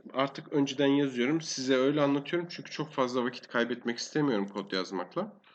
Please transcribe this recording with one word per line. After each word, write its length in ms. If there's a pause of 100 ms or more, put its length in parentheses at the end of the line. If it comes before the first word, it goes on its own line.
(140)
artık 380
önceden 340
yazıyorum. 540
Size 360
öyle 260
anlatıyorum 480
çünkü 200
çok 220
fazla 320
vakit 220
kaybetmek 520
istemiyorum 500
kod 240
yazmakla. 600 (220)